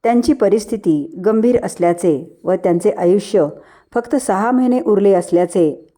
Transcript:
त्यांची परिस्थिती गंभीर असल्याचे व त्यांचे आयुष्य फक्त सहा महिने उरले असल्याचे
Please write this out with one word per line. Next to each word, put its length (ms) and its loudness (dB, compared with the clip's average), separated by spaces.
त्यांची 300 2
परिस्थिती 920 -2
गंभीर 400 2
असल्याचे 800 -2
व 80 0
त्यांचे 380 0
आयुष्य 560 0
फक्त 220 -4
सहा 340 -2
महिने 300 0
उरले 320 2
असल्याचे 760 0